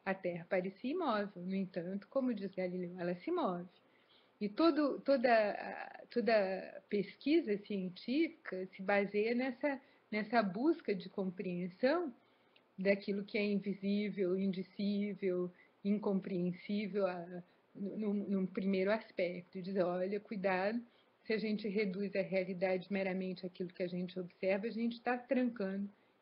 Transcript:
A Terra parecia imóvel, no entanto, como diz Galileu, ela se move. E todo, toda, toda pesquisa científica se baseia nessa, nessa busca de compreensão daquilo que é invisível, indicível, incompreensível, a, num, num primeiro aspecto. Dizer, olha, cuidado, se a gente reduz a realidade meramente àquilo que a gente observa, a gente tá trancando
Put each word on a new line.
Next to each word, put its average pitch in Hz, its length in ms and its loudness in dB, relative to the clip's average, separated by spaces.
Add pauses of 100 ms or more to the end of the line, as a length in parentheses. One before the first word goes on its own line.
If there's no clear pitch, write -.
A 190 80 0
Terra 175 360 -4
parecia 196 420 -2
imóvel, 214 500 -2
no 190 140 -4
entanto, 185 540 -4
como 254 240 0
diz 196 200 -6
Galileu, 180 460 -4
ela 175 160 -2
se 240 160 -6
move. 185 380 0 (720)
E 208 60 0
todo, 302 540 4
toda, 233 1080 2
toda 202 800 2
pesquisa 214 680 2
científica 190 1120 -2
se - 140 -14
baseia 202 540 2
nessa, 262 460 -2 (300)
nessa 214 300 2
busca 214 540 2
de 180 140 -8
compreensão 190 1040 -2 (640)
daquilo 202 480 2
que 226 120 -4
é 208 60 2
invisível, 196 920 0
indicível, 190 1120 0 (320)
incompreensível, 202 1200 0
a, 180 380 -6 (320)
num, 202 380 -2
num 196 320 0
primeiro 190 460 2
aspecto. 180 720 -4
Dizer, 190 220 0
olha, 185 380 0
cuidado, 196 600 0 (440)
se 220 80 0
a 220 40 2
gente 214 300 -2
reduz 196 480 -2
a 196 60 2
realidade 185 680 0
meramente 190 560 -2
àquilo 180 280 -8
que 190 100 -6
a 180 40 0
gente 180 300 -6
observa, 190 500 -2
a 226 40 -4
gente 233 300 -2
tá 247 160 0
trancando 208 720 0 (320)